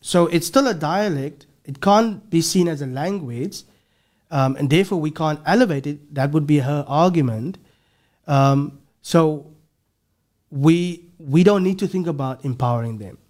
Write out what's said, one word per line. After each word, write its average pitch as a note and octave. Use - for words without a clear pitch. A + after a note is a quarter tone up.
so F3
it's E3
still C4+
a A3+
dialect. D#3+
It C3+
can't G#3+
be E3
seen F3
as D3+
a C#3
language, C#3+
um, C3+
and C#3+
therefore F#3
we D#3
can't D3+
elevate E3
it. D3
That C#3+
would D3+
be D3
her C#3+
argument. D3
Um, C#3
so D#3
we, E3+
we D#3
don't G3
need F#3+
to G3
think F3+
about C3+
empowering A#2+
them. G2